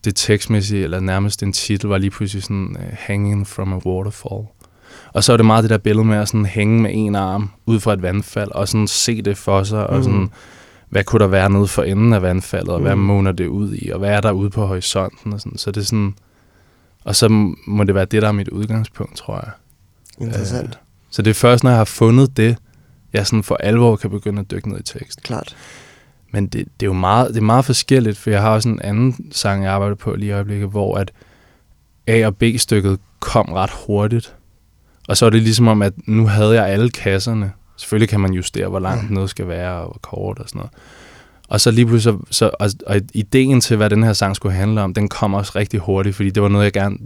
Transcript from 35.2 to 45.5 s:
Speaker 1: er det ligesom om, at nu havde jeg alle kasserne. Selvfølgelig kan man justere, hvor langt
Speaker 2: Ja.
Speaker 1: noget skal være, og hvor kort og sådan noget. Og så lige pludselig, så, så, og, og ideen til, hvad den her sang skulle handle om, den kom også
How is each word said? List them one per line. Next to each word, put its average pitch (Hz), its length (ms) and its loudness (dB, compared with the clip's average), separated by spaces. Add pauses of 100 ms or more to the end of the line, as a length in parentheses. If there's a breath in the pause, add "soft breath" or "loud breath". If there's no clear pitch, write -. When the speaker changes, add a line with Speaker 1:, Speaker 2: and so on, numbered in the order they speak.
Speaker 1:
er 113 40 6
det 113 120 4
ligesom 113 260 4
om, 107 140 4
at 101 100 0 (140)
nu 110 200 4
havde 107 280 4
jeg 110 120 4
alle 104 240 2
kasserne. 98 640 -2 (240)
Selvfølgelig 110 320 0
kan 107 120 0
man 95 120 2
justere, 92 360 -4
hvor 95 100 -4
langt 95 300 -4
Speaker 2:
Ja. 107 60 -4
Speaker 1:
noget 95 160 -2
skal 95 180 -8
være, 87 240 -6
og 85 140 -8
hvor - 160 -14
kort 98 360 -8
og - 100 -16
sådan - 100 -10
noget. - 120 -12 (800 loud breath)
Og 107 120 0
så 123 100 4
lige 117 160 6
pludselig, 113 320 2 (120)
så, - 40 -6
så, 110 160 2 (100)
og, 101 100 0 (160)
og 101 140 0 (140)
ideen 131 460 2
til, 117 160 0
hvad 104 140 2
den 107 120 2
her 113 100 4
sang 95 240 0
skulle 95 180 -4
handle 104 280 0
om, 92 120 -4
den 104 140 0
kom 101 260 -2
også 98 220 -4